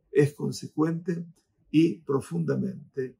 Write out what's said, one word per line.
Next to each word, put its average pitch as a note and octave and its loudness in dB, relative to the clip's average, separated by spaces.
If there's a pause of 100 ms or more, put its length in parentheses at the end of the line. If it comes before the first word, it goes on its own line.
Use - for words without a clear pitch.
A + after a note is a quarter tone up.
(120)
es C#3+ 4
consecuente E3 -4 (460)
y E3 4
profundamente C3 -4